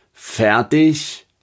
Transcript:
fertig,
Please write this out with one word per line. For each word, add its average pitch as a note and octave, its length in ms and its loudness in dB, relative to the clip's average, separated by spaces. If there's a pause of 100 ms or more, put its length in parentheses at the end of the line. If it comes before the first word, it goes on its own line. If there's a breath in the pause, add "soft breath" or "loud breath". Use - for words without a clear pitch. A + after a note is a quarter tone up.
(120 soft breath)
fertig, D3 1120 0 (160)